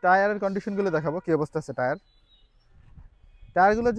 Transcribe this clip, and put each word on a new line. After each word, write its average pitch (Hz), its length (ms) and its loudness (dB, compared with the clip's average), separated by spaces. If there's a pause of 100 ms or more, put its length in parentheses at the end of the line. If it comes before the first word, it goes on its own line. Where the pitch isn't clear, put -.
টায়ারের 196 400 2
কন্ডিশনগুলো 196 540 -4
দেখাবো, 151 280 -2
কী - 40 -10 (100)
অবস্থা 151 220 -4
আছে 139 180 -14
টায়ার। 131 180 -2 (1600)
টায়ারগুলো 214 440 4